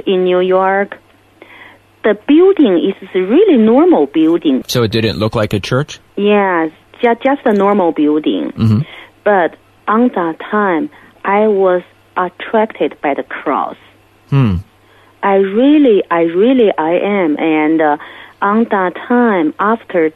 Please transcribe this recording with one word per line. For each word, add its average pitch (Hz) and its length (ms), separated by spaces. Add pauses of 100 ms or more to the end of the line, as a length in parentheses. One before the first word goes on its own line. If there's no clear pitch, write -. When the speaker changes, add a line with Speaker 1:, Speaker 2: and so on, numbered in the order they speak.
Speaker 1:
in 185 200
New 180 160
York, 190 560 (1040)
the 208 140 (100)
building 302 500 (120)
is 196 260
a 185 60
really 285 360
normal 226 500
building. 160 600
Speaker 2:
So 120 160
it 104 80
didn't 110 260
look 107 180
like 107 180
a 104 60
church? - 400 (180)
Speaker 1:
Yes, 196 540 (280)
ju-, 233 240
just 277 220
a 226 80
normal 196 400
building. 147 580
Speaker 2:
Mm-hmm. 110 300 (420)
Speaker 1:
But 190 320 (320)
on 233 220
that 165 300
time, 180 500 (340)
I 208 240
was 190 360 (340)
attracted 180 840
by 143 120
the 135 100
cross. - 540 (520)
Speaker 2:
Hmm. 120 280 (680)
Speaker 1:
I 196 120
really, 226 720
I 170 140
really, 208 540
I 156 160
am. 180 460
And, 156 420
uh, 151 160 (440)
on 208 240
that 185 300
time, 220 640
after 190 560